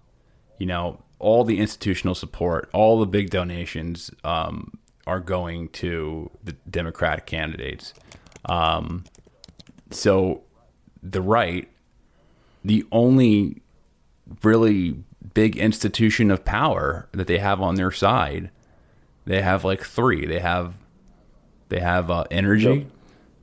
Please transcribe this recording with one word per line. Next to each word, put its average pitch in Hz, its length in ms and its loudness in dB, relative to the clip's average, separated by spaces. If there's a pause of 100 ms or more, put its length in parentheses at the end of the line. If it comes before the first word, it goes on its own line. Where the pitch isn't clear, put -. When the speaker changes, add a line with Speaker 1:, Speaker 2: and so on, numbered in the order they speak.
(560)
Speaker 1:
You 95 80 -8
know, 87 380 -6 (160)
all 113 260 4
the 107 140 0
institutional 98 560 -2
support, - 580 -4
all 110 260 4
the 107 80 2
big 95 220 -2
donations, 87 840 -6 (140)
um, 80 540 -6 (280)
are 92 140 -4
going 85 500 -6
to 80 600 -6 (120)
the 87 100 -12 (180)
Democratic 82 560 -4
candidates. 78 680 -8 (540)
Um, 82 580 0 (840)
so 95 500 2 (600)
the 95 180 -4
right, 95 480 0 (960)
the 107 280 2
only 117 680 4 (840)
really 104 640 2 (300)
big 110 240 4
institution 107 720 2
of 95 160 0
power 104 680 -2
that 92 140 -4
they 87 120 2
have 98 220 0
on 92 140 0
their 92 180 0
side, 90 580 0 (720)
they 95 180 0
have, 92 200 0
like, 95 200 -2
three. 113 420 0
They 80 140 -4
have, 87 340 -2 (960)
they 90 120 -4
have, 87 300 0
uh, 85 200 -2
energy. 101 340 4
Speaker 2:
Yep. 139 220 2 (560)